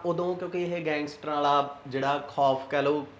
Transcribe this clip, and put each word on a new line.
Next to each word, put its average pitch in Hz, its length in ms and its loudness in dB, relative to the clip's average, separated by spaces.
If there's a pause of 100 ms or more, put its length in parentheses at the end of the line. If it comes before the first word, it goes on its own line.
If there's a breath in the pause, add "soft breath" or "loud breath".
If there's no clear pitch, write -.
ਉਦੋਂ 175 320 0
ਕਿਉਂਕਿ 175 260 -4
ਇਹ 175 240 -4
ਗੈਂਗਸਟਰਾਂ 147 480 -4
ਵਾਲਾ 143 420 4 (100)
ਜਿਹੜਾ 135 320 0
ਖੌਫ 139 420 2 (100)
ਕਹਿ 143 120 2
ਲਓ, 143 240 2 (140)